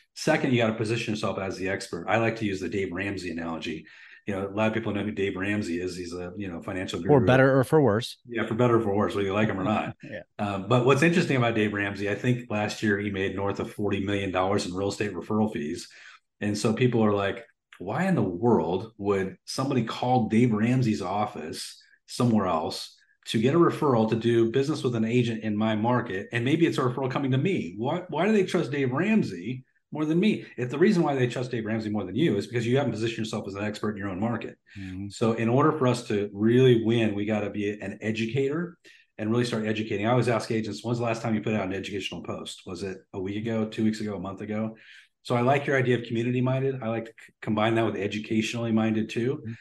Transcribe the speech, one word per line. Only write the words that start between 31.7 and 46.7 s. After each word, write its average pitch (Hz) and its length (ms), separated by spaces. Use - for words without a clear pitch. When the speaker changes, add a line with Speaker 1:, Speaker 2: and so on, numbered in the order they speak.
Speaker 1:
more 104 140
than 90 100
you 131 220
is 101 100
because 117 200
you 120 100
haven't 131 160
positioned 110 340
yourself 107 220
as 98 60
an 101 100
expert 107 280
in 98 40
your 98 140
own 92 100
market. 113 360
Speaker 2:
Mm-hmm. 95 300
Speaker 1:
So 110 240
in 113 160
order 143 240
for 131 160
us 113 200
to 104 240
really 117 520
win, 110 300
we 101 100
gotta 104 260
be 104 200
an 101 300
educator 135 800
and 107 120
really 120 160
start 113 200
educating. 104 400
I 113 40
always 123 180
ask 113 220
agents, 107 340
"When's 117 140
the 117 60
last 113 180
time 117 120
you 107 60
put 107 140
out 101 120
an 92 60
educational 95 500
post? - 440
Was 90 160
it 92 160
a 98 60
week 98 180
ago, 110 260
two 110 180
weeks 107 180
ago, 107 140
a 92 60
month 95 220
ago?" 107 340
So - 120
I 120 60
like 139 260
your 143 100
idea 123 220
of 120 60
community 123 360
minded. 131 420